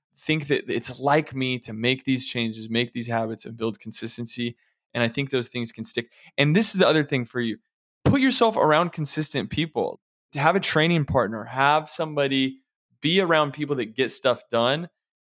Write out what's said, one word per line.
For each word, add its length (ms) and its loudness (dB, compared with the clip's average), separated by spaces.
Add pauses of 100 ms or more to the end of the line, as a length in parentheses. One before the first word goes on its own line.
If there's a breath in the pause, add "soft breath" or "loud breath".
(180)
think 300 -2
that 220 0
it's 300 -4
like 340 0
me 260 -2
to 120 -14
make 320 -2
these 220 -2
changes, 440 -6
make 220 0
these 160 -6
habits, 360 -4
and 120 -14
build 240 -4
consistency. 760 -8 (380)
And 80 0
I 60 2
think 220 -4
those 180 -2
things 240 -8
can 120 -14
stick. 260 -6 (280 soft breath)
And 160 4
this 200 2
is 60 -2
the 80 6
other 160 4
thing 200 -2
for 160 -6
you. 180 -4 (460)
Put 160 4
yourself 360 4
around 360 4
consistent 580 -6
people. 500 -4 (320)
To 80 -6
have 160 4
a 40 2
training 440 2
partner, 400 0
have 440 2
somebody 720 -2 (420)
be 200 2
around 320 4
people 240 -4
that 180 -6
get 160 0
stuff 400 0
done. 380 0 (480)